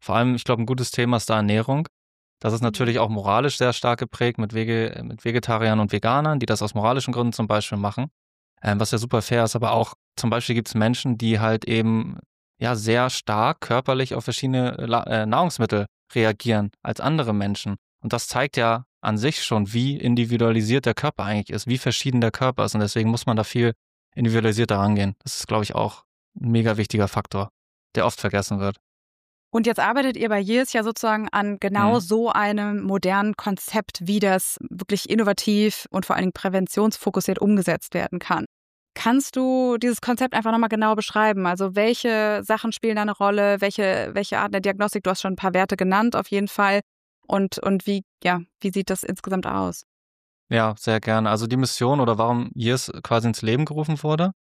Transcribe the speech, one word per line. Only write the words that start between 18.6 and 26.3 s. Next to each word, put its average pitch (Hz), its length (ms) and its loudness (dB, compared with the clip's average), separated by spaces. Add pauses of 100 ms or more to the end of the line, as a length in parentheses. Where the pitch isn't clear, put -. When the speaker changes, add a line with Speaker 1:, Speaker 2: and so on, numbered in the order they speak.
Speaker 1:
an 107 160 0
sich 131 260 0
schon, 104 300 0
wie 131 240 0
individualisiert 117 880 2
der 117 80 2
Körper 147 320 -4
eigentlich 104 240 -2
ist, - 180 -6
wie 123 100 0
verschieden 127 440 0
der 113 100 4
Körper 131 320 0
ist. 107 100 0
Und 107 60 0
deswegen 107 300 0
muss 117 160 -2
man 117 100 0
da 110 80 2
viel 117 300 0 (420)
individualisierter 113 640 2
rangehen. 101 460 2
Das - 160 -10
ist, - 80 -10
glaub 107 160 0
ich, - 120 -6
auch - 280 -2 (360)